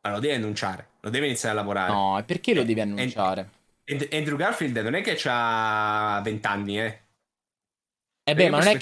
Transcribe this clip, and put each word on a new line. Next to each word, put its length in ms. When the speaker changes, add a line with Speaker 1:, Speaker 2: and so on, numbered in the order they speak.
Speaker 1:
ma 100
lo 100
deve 140
annunciare, 640
lo 100
deve 160
iniziare 300
a 40
lavorare. 320
Speaker 2:
No, 260
e 60
perché 300
lo 80
Speaker 1:
Eh, 20
Speaker 2:
devi 160
Speaker 1:
And-, 180
Speaker 2:
annunciare? 520
Speaker 1:
And-, 260
Andrew 240
Garfield 420
non 160
è 80
che 140
c'ha 1080
vent'anni, 580
eh. 200
Speaker 2:
Eh 100
beh, 100
Speaker 1:
Devi 60
Speaker 2:
ma 80
non 100
è 20
che, 120